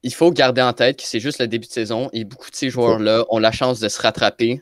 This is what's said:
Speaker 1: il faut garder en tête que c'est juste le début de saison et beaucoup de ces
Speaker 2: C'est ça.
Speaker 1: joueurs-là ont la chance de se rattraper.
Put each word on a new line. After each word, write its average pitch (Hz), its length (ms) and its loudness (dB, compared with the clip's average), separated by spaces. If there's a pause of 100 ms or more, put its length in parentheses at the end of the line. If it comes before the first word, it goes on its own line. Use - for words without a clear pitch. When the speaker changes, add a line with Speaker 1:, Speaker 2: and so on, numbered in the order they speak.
Speaker 1:
il 131 100 -6
faut 170 180 4
garder 127 300 2
en 123 100 2
tête 127 260 2
que - 60 -16
c'est - 160 -4
juste 139 220 -6
le 117 60 0
début 110 200 -6
de - 60 -20
saison 113 400 -4
et 113 100 -6
beaucoup 107 280 -16
de - 40 -20
ces 139 120 -6
Speaker 2:
C'est - 20 -2
ça. 123 60 -10
Speaker 1:
joueurs-là 113 540 2
ont 110 100 0
la 110 120 4
chance 127 300 -2
de 107 80 -2
se - 120 -8
rattraper. 117 600 0